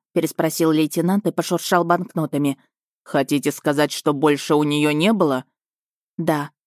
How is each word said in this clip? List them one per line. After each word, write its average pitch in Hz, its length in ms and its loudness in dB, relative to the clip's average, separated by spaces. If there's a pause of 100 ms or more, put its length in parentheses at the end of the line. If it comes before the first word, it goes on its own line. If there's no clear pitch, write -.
(140)
переспросил 160 580 0
лейтенант 165 560 0
и 160 40 0
пошуршал 175 540 0
банкнотами. 156 720 -2 (460)
«Хотите 143 480 0
сказать, 147 400 0
что - 220 -2
больше 147 420 2
у 151 80 2
нее 147 280 2
не 170 220 2
было?» 147 320 0 (720)
«Да», — 156 340 -2 (160)